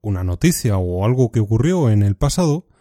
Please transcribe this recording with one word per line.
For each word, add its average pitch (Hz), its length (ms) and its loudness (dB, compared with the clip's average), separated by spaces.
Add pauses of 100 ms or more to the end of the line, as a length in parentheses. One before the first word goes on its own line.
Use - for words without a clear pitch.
una 95 220 -4
noticia 101 540 0
o 90 280 -2
algo 127 260 0
que 117 80 0
ocurrió 120 500 0
en 104 140 4
el 101 120 0
pasado, 156 520 -2 (140)